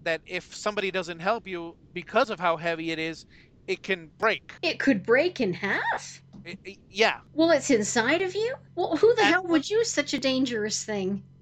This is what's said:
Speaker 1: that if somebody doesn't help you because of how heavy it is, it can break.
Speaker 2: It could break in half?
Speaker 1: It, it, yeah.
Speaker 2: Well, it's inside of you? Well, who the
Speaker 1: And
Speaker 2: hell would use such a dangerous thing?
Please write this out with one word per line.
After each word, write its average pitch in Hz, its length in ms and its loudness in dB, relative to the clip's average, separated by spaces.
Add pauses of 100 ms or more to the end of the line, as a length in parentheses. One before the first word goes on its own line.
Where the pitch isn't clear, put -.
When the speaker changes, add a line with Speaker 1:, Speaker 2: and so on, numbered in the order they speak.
Speaker 1:
that 160 240 -2
if 180 280 -10
somebody 202 360 -4
doesn't 175 300 -6
help 208 260 -2
you 170 300 -10 (180)
because 214 360 0
of 190 100 -6
how 170 160 2
heavy 165 340 -4
it 160 80 -4
is, 160 260 -8 (420)
it 185 160 -6
can 165 360 -4
break. 196 340 -2 (100)
Speaker 2:
It 330 180 -2
could 214 240 2
break 285 360 2
in 196 140 0
half? - 680 -4 (220)
Speaker 1:
It, 175 200 -14
it, 190 140 -16 (120)
yeah. 190 300 2 (120)
Speaker 2:
Well, 330 200 4
it's 277 180 4
inside 240 520 2
of 370 120 -4
you? 440 200 -2 (200)
Well, 339 220 -2
who 453 180 6
the 453 80 2
Speaker 1:
And 392 80 6
Speaker 2:
hell 370 160 2
would 330 240 2
use 453 200 2
such 285 220 -2
a 285 60 -2
dangerous 247 640 -2
thing? 202 380 -4 (200)